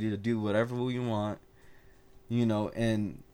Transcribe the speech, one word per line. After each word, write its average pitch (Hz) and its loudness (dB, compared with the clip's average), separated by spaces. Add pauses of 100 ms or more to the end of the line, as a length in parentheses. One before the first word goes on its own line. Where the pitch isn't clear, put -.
to 101 -2
do 110 0
whatever 110 2
we 123 -2
want, 107 -2 (920)
you 120 2
know, 107 2
and, 107 0 (120)